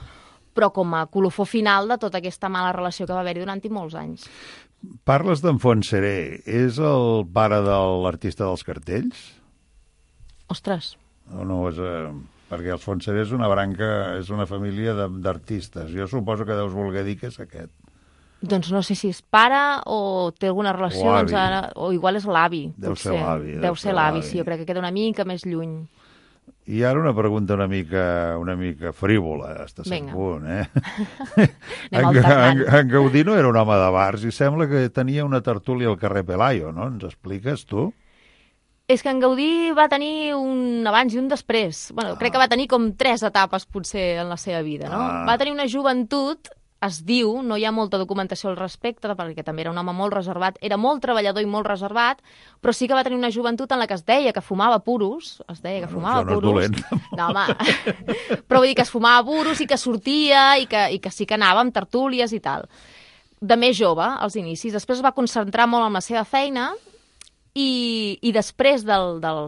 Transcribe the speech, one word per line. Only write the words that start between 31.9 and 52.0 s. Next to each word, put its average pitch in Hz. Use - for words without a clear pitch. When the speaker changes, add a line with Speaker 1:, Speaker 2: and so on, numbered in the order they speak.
Speaker 2:
En, 170
Speaker 1:
alternant. 135
Speaker 2:
en, 135
en 143
Gaudí 139
no 208
era 143
un 117
home 107
de 92
bars 98
i 117
sembla 147
que 135
tenia 135
una 135
tertúlia 123
al 101
carrer 95
Pelayo, 92
no? 92
Ens 110
expliques, 98
tu? 135
Speaker 1:
És 254
que 285
en 262
Gaudí 311
va 302
tenir 294
un 254
abans 220
i 240
un 262
després. 226
Bueno, 185
crec 240
Speaker 2:
Ah. -
Speaker 1:
que 254
va 262
tenir 262
com 233
tres 247
etapes, 190
potser, 185
en 175
la 175
seva 170
vida, 151
no? 180
Speaker 2:
Ah. 254
Speaker 1:
Va 233
tenir 285
una 285
joventut, 269
es 165
diu, 233
no 233
hi 214
ha 220
molta 214
documentació 190
al 180
respecte, 214
perquè 170
també 156
era 165
un 175
home 180
molt 196
reservat, 185
era 202
molt 254
treballador 214
i 214
molt 208
reservat, 208